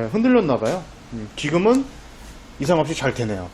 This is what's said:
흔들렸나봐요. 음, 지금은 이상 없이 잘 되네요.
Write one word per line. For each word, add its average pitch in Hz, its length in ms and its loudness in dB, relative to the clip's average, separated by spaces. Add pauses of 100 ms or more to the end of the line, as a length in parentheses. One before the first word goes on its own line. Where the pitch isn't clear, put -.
(120)
흔들렸나봐요. 180 720 2 (300)
음, 110 220 -10
지금은 196 480 2 (760)
이상 160 200 2
없이 151 140 -2
잘 135 180 0
되네요. 104 420 -4